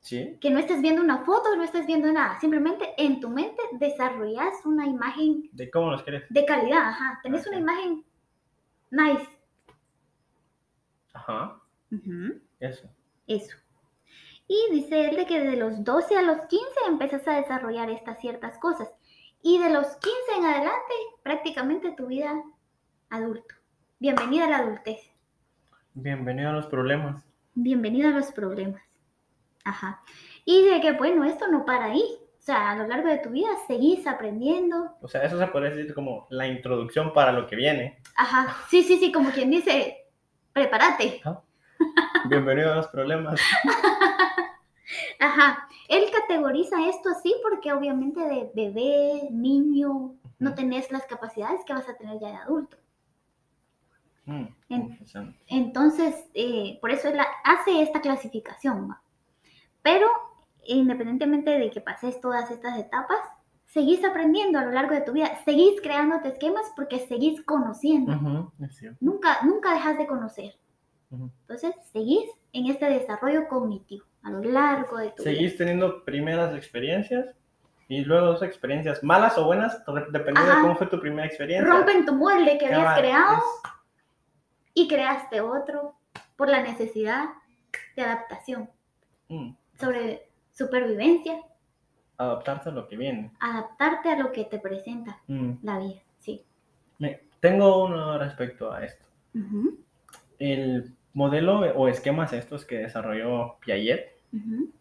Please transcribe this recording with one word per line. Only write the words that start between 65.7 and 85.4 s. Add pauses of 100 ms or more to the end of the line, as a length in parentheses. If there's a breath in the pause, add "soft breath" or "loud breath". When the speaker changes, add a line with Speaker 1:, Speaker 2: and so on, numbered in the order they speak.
Speaker 2:
creándote
esquemas
porque
seguís
conociendo.
Speaker 1:
Ujú, (120)
es
cierto.
Speaker 2:
Nunca,
nunca
dejas
de
conocer. (560)
Speaker 1:
Ujú. (120)
Speaker 2:
Entonces, (180)
seguís (220)
en
este
desarrollo
cognitivo (180)
a
lo
largo
de
tu
Speaker 1:
Seguís
Speaker 2:
vida.
Speaker 1:
teniendo
primeras
experiencias (540)
y
luego
esas
experiencias,
malas
o
buenas,
re-,
dependiendo (100)
Speaker 2:
Ajá.
Speaker 1:
de
cómo
fue
tu
primera
experiencia.
Speaker 2:
Rompen
tu
molde
que
habías
Speaker 1:
Cabal,
Speaker 2:
creado
Speaker 1:
es (1300)
Speaker 2:
y
creaste